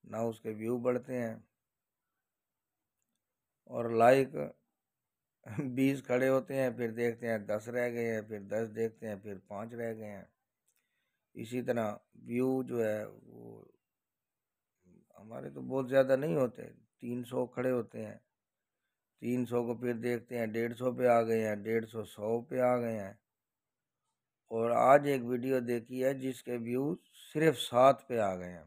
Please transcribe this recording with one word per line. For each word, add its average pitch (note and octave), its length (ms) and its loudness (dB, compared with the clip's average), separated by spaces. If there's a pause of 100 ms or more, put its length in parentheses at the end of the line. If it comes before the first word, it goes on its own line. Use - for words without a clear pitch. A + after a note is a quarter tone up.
ना G#2+ 200 -6
उसके A2 300 -4
व्यू A2 260 -2
बढ़ते B2 340 -2
हैं A2+ 300 -6 (2250)
और A#2+ 240 -2
लाइक B2+ 420 6 (1080)
बीस C3+ 560 0
खड़े B2+ 260 2
होते C3 260 0
हैं, B2+ 220 0
फिर A#2 160 -2
देखते A#2 340 -2
हैं A2 200 -2
दस A2 220 -4
रह B2 220 -2
गए A#2+ 160 -4
हैं, A2 220 -4
फिर G#2 200 -10
दस A2 220 -2
देखते A2+ 360 -4
हैं, G2+ 140 -8
फिर G2 300 -12
पाँच A2 240 -10
रह A#2 180 -6
गए A2 140 -10
हैं। G2 220 -14 (1040)
इसी A#2 280 -6
तरह A2+ 360 -2 (280)
व्यू C3 380 0
जो B2 180 -2
है G#2+ 240 -2
वो A2+ 680 -18 (1400)
हमारे B2 340 -12
तो C#3+ 120 -12
बहुत B2+ 260 -2
ज़्यादा C3 280 6
नहीं D#3 200 0
होते, B2+ 260 0
तीन - 640 -10
सौ B2+ 220 -2
खड़े B2+ 240 -2
होते A#2 280 -2
हैं, G#2+ 180 -12 (1080)
तीन B2 220 0
सौ A#2+ 200 0
को A#2 100 -2
फिर A#2+ 240 -2
देखते A#2+ 400 -4
हैं A2+ 140 -2
डेढ़ A#2 200 -2
सौ B2 200 -2
पे B2 160 2
आ A#2 140 8
गए A2+ 180 2
हैं, G#2+ 220 -2
डेढ़ A2+ 220 0
सौ A2 220 -8
सौ A2 340 -2 (100)
पे B2+ 120 -2
आ B2 140 6
गए A#2 160 0
हैं। G2+ 260 -8 (1300)
और A2+ 220 0
आज C3 340 8
एक C#3 160 0
वीडियो B2+ 400 0
देखी A#2+ 380 -4
है C3 200 2
जिसके B2+ 380 -6
व्यू A#2+ 260 -2 (500)
सिर्फ D3+ 220 4
सात C3 520 6
पे A#2+ 100 0
आ G2 160 2
गए F2+ 140 -8
हैं। E2+ 180 -14